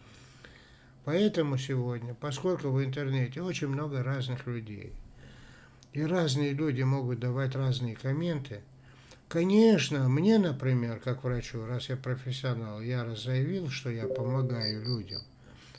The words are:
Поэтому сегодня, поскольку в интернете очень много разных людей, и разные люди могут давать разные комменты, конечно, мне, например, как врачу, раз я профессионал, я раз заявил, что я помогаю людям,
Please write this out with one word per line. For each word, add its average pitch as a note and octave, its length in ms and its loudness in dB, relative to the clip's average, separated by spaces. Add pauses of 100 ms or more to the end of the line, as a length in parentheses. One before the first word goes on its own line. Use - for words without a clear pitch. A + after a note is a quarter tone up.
(1040)
Поэтому E3 520 2
сегодня, B2 580 -2
поскольку C#3+ 560 -2
в C3+ 140 2
интернете C3+ 580 -2
очень E3 260 -2
много C#3 340 -2
разных B2+ 440 -4
людей, G#2+ 460 -8 (1000)
и C#3+ 100 -2
разные D3 500 2
люди C#3+ 300 0
могут C3 360 2
давать B2+ 380 -2
разные B2 400 -2
комменты, C#3+ 640 -4 (720)
конечно, E3+ 800 6
мне, F3+ 300 6
например, C3 640 2
как B2+ 220 -2
врачу, A#2+ 400 -4
раз A#2+ 240 -4
я C3 80 -2
профессионал, B2+ 840 -4
я A#2+ 220 -2
раз A2+ 180 -6
заявил, C#3 480 0
что B2+ 180 -6
я A2+ 180 -2
помогаю A#2 800 0
людям, A#2 380 -4 (560)